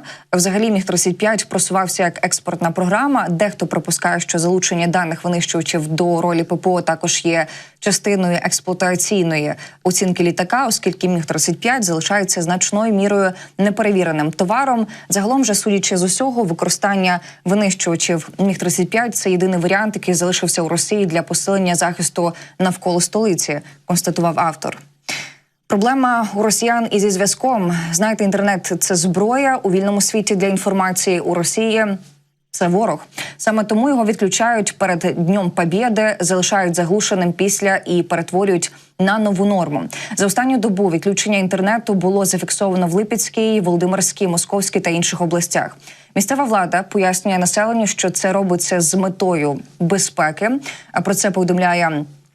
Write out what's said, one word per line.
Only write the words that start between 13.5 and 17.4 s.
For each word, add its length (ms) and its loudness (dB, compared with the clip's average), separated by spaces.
неперевіреним 720 2
товаром. 540 0
Загалом 360 2
же, 100 0
судячи 420 0
з 60 2
усього, 420 0
використання 760 0